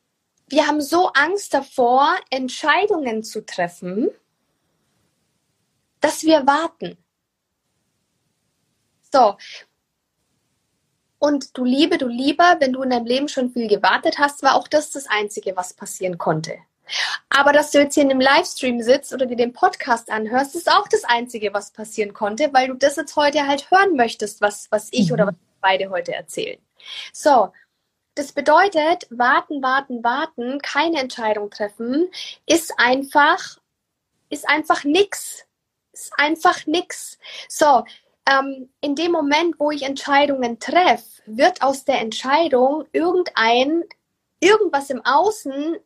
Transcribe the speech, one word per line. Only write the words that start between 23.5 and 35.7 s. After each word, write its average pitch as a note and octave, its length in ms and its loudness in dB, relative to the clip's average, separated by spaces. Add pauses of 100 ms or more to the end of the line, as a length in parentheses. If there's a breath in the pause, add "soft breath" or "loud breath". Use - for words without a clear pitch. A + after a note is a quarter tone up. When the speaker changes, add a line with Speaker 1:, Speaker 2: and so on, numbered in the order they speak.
Speaker 1:
hören F#4+ 260 4
möchtest, A3 440 -2
was, - 300 -2
was G#3 220 -2
ich A3 160 2
Speaker 2:
Mhm. D#3 60 0
Speaker 1:
oder G3+ 140 2
was G3+ 60 -4
wir - 40 -20 (240)
beide F#3+ 280 0
heute F3 240 -6
erzählen. - 440 -10 (540 loud breath)
So, B3 400 4 (640 soft breath)
das C#4+ 160 -8
bedeutet, D#4+ 800 2
warten, C4 520 0
warten, C4 420 -2
warten, C4 580 -4
keine D#4 380 -2
Entscheidung G#3+ 500 -4
treffen, A#3+ 600 -4 (360 loud breath)
ist - 320 0
einfach, C#4 800 2 (680)
ist - 200 -10
einfach D#4 360 0
nix. - 600 -2 (460)